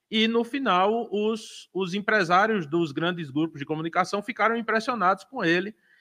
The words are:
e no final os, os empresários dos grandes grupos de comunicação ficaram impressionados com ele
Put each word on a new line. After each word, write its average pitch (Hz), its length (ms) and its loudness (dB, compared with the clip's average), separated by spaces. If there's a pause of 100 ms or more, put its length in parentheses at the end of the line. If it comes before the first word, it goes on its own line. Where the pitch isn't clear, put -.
e 220 180 2
no 233 160 2
final 226 680 0
os, 214 600 -4
os 180 220 -2
empresários 202 720 2
dos 160 240 0
grandes 165 400 -4
grupos 151 280 -2
de 139 60 -10
comunicação 170 560 -2
ficaram 220 340 0
impressionados 220 680 0
com 254 200 -8
ele 180 300 2 (280)